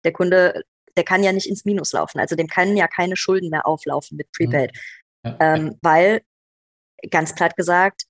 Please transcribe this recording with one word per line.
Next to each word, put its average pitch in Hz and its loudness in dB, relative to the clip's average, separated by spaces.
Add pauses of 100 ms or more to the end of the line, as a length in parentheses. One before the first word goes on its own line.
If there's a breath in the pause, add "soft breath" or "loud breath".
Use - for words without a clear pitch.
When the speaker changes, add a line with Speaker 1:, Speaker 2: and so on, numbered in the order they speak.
Speaker 1:
Der 165 0
Kunde, 180 2 (340)
der 170 0
kann 185 2
ja 196 2
nicht 190 -4
ins 196 -6
Minus 202 -2
laufen. - -2
Also - -2
dem 160 -2
können 190 0
ja 175 2
keine 185 -4
Schulden 185 -2
mehr 156 -2
auflaufen 147 -4
mit 147 -10 (120)
Speaker 2:
Mhm. 113 0
Speaker 1:
Prepaid. 131 0 (520 loud breath)
Speaker 2:
Ja. 117 -8
Speaker 1:
Ähm, 156 2
weil, 175 4 (880)
ganz 160 0
platt 170 0
gesagt 180 0